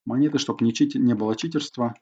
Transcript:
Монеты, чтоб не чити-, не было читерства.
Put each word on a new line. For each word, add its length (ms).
Монеты, 340
чтоб 220
не 120
чити-, 240
не 180
было 200
читерства. 680